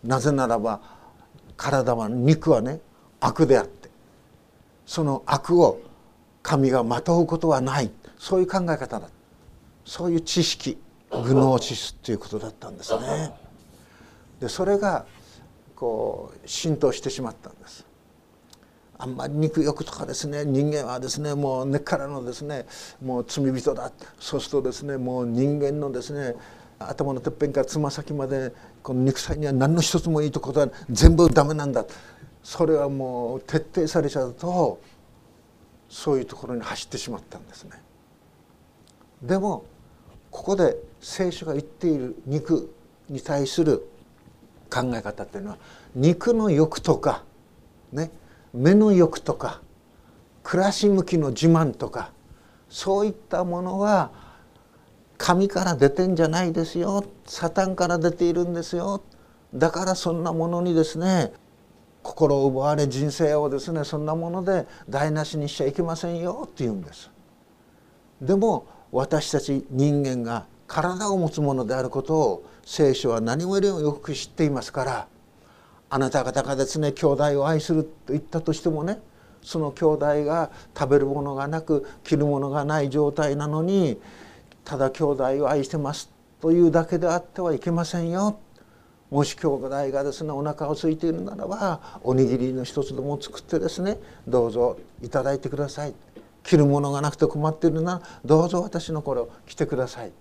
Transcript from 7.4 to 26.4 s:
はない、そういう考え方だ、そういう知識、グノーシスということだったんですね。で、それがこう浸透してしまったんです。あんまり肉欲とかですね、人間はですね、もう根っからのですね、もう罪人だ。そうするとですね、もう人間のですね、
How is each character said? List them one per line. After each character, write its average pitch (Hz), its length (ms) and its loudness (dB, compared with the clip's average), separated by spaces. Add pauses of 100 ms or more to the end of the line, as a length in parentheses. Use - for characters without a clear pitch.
は 139 100 4
な 135 220 -2
い、 110 100 -4 (260)
そ - 200 -2
う - 20 4
い 185 40 4
う 185 40 0
考 190 120 -2 (100)
え 156 80 0
方 120 240 -8
だ、 - 80 -18 (720)
そ - 220 -10
う 170 60 0
い 170 60 2
う 160 40 0
知 165 240 0
識、 - 320 -6 (340)
グ 123 220 0
ノ 131 240 6
ー - 40 0
シ - 140 -8
ス - 200 -10
と - 160 -8
い 110 40 0
う 101 40 -4
こ - 100 -14
と 107 100 -6
だ 110 100 -10
っ - 40 -18
た - 160 -18
ん 95 80 -16
で - 60 -18
す 110 140 -2
ね。 151 360 -4 (1040)
で、 123 80 -6
そ 185 160 -4
れ 202 140 2
が 196 280 0 (680)
こ 113 580 -4
う - 140 -20
浸 156 300 -2
透 131 160 2
し - 80 -8
て 135 80 -4
し 135 120 -8
ま 117 100 -8
っ - 40 -16
た - 140 -20
ん - 60 -20
で - 120 -20
す。 - 180 -20 (1120)
あ 127 80 -12
ん 131 120 -8
ま 131 100 -6
り 143 60 -6
肉 156 280 0
欲 151 220 0
と - 80 -12
か - 140 -8
で 127 80 -8
す 151 140 -6
ね、 147 180 -4
人 143 220 2
間 147 180 -2
は 123 160 -6
で 131 80 -8
す 143 100 -6
ね、 147 160 -4
も 135 280 -2
う - 20 -4
根 139 140 0
っ - 20 -8
か - 160 -2
ら 139 100 -6
の 139 160 -8
で 123 80 -8
す 123 120 -12
ね、 143 220 -8 (380)
も 127 160 -4
う 117 80 -4
罪 147 160 -2 (100)
人 131 200 0
だ。 123 180 -8 (280)
そ - 180 -6
う - 20 0
す - 80 -10
る - 40 -10
と 143 100 0
で 127 100 -2
す - 120 -12
ね、 143 120 -6
も 127 280 -4
う - 20 -4
人 135 340 0
間 143 220 -2
の 139 100 -6
で 123 100 -6
す 147 120 -10
ね、 135 200 -6 (460)